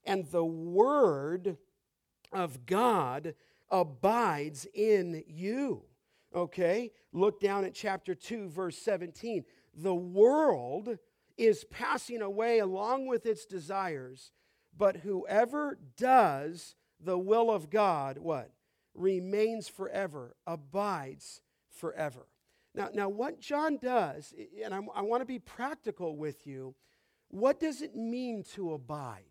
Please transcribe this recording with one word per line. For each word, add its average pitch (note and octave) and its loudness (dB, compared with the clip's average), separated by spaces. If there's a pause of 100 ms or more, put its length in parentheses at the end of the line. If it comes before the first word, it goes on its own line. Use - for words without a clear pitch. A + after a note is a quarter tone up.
"And F#3+ -2
the E3 0
word F3 2 (720)
of C#3 -4
God E3 2 (360)
abides E3 2
in F#3 2
you." F#3+ -4 (500)
Okay? F3+ 0 (220)
Look G#3 2
down G3+ 0
at F#3 -6
chapter F#3+ -4
two, G#3 -8
verse E3+ -6
seventeen. F3+ -4 (280)
"The F3+ -2
world F#3+ 4 (380)
is A3+ 4
passing B3 -6
away A3 2
along G#3+ -2
with A#3+ -2
its A3 -2
desires, D#3+ -8 (440)
but F#3+ 4
whoever A3 0 (180)
does F3 4 (240)
the F3+ -2
will A3 4
of D#3 -2
God," D#3 0
what? D#3 -6 (440)
"Remains G3 0
forever, E3 -8 (100)
abides D#3 -6 (280)
forever." D3+ -8 (440)
Now, G3+ -6
now G3+ -2
what A#3+ -6
John D4 -2
does, F3+ -2 (300)
and G#3+ -8
I, F#3+ -6 (140)
I G#3 -4
wanna A#3 0
be B3 -8
practical F#3+ -8
with D3 -8
you, C3 -12 (540)
what C4 2
does D4 -4
it A3+ -12
mean A3+ -6 (100)
to F3 -6
abide? B2+ -12